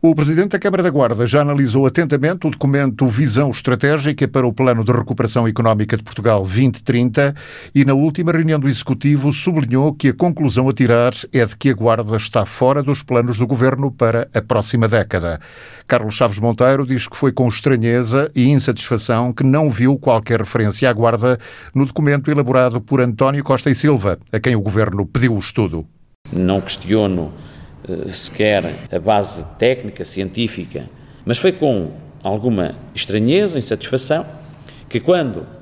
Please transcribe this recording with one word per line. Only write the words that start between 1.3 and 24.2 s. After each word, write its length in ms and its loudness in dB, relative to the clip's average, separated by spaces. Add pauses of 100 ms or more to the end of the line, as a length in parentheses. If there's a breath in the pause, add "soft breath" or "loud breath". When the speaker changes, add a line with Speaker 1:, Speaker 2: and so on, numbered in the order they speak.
Speaker 1:
analisou 440 2
atentamente 600 0
o 20 2
documento 580 0
Visão 440 0
Estratégica 760 0
para 180 0
o 60 -2
Plano 280 2
de 120 2
Recuperação 520 0
Económica 520 0
de 60 -6
Portugal 420 0
vinte 360 0
trinta 540 0 (400 loud breath)
e, 80 6
na 100 4
última 380 0
reunião 260 2
do 120 0
Executivo, 640 0
sublinhou 600 0
que 140 0
a 60 4
conclusão 560 0
a 40 0
tirar 380 2 (220)
é 120 4
de 80 -8
que 160 0
a 40 2
Guarda 420 0
está 300 -2
fora 360 0
dos 220 -2
planos 340 0
do 80 2
governo 460 0
para 420 0
a 80 0
próxima 460 0
década. 540 -2 (440 loud breath)
Carlos 280 0
Chaves 260 0
Monteiro 480 2
diz 180 -2
que 120 -16
foi 160 0
com 160 2
estranheza 840 0
e 140 4
insatisfação 840 0
que 100 -4
não 260 2
viu 280 2
qualquer 420 0
referência 500 0
à 40 0
Guarda 440 2 (380 loud breath)
no 100 4
documento 460 0
elaborado 480 2
por 220 0
António 420 0
Costa 260 0
e 60 4
Silva, 420 0 (140)